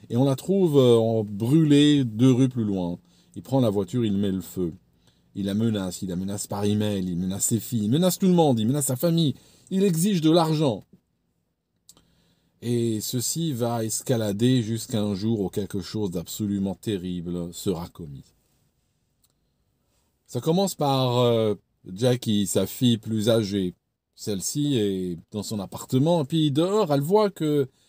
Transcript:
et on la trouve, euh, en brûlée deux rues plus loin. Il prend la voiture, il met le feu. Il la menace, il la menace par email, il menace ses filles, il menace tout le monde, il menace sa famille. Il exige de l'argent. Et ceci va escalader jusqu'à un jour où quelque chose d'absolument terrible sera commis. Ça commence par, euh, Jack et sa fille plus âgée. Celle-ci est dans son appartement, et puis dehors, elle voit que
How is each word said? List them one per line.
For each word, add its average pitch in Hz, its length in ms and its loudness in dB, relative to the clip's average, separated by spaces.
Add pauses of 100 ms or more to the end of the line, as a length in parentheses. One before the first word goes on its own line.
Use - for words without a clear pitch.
et 117 80 -2
on 131 80 4
la 135 100 2
trouve, 175 420 2
euh, 123 200 8
en 113 260 2
brûlée 143 800 4
deux 120 280 4
rues 127 180 4
plus 123 160 -4
loin. 90 340 -2 (360)
Il 98 60 -12
prend 131 200 -2
la 117 80 4
voiture, 104 360 -2
il 101 120 0
met 101 140 0
le 95 100 -4
feu. 87 320 -6 (600)
Il 101 120 -6
la 98 80 -4
menace, 104 480 -2
il 95 80 -6
la 87 80 -6
menace 98 300 -8
par 104 180 -6
email, 104 420 0
il 87 100 -4
menace 92 280 -4
ses 117 140 0
filles, 104 260 -4
il 107 60 0
menace 175 280 0
tout 196 80 2
le 185 60 4
monde, 147 260 4
il 107 80 0
menace 143 200 -2
sa 131 100 -2
famille. 165 380 0 (360)
Il 190 120 0
exige 180 380 2
de 156 80 4
l'argent. 156 540 2 (1800)
Et 117 320 0
ceci 147 540 -4
va 117 320 -2
escalader 113 800 0
jusqu'à 110 360 -4
un 104 140 -2
jour 107 260 -2
où 95 100 -2
quelque 98 320 -6
chose 104 280 -6
d'absolument 98 640 -4
terrible 87 800 -6
sera 87 360 -6
commis. 71 340 -16 (2000)
Ça 123 160 -8
commence 180 320 0
par, 131 460 2
euh, 113 340 2 (400)
Jack 123 340 0
et 104 200 2
sa 98 180 0
fille 120 320 0
plus 110 320 -2
âgée. 101 460 0 (400)
Celle-ci 131 640 -4
est 92 420 -2 (100)
dans 104 140 -8
son 107 160 -8
appartement, 139 640 0
et - 20 -2
puis 156 240 0
dehors, 175 420 0
elle 139 100 2
voit 202 280 2
que 147 400 -2 (200)